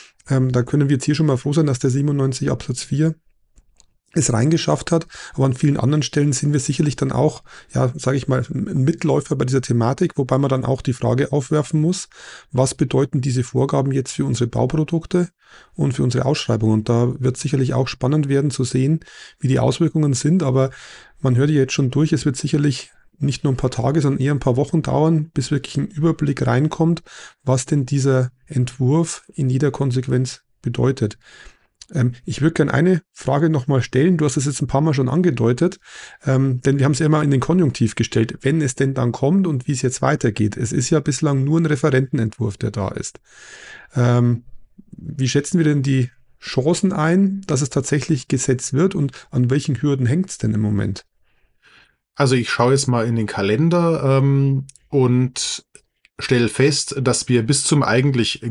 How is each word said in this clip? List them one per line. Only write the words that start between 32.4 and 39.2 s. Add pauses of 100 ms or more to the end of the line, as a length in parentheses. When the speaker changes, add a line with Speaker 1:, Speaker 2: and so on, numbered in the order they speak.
Speaker 1:
würd
gern
eine (120)
Frage
noch
mal
stellen.
Du
hast
es
jetzt
ein
paar
Mal
schon
angedeutet, (460)
ähm,
denn
wir
haben's
ja
immer
in
den
Konjunktiv
gestellt,
wenn
es
denn
dann
kommt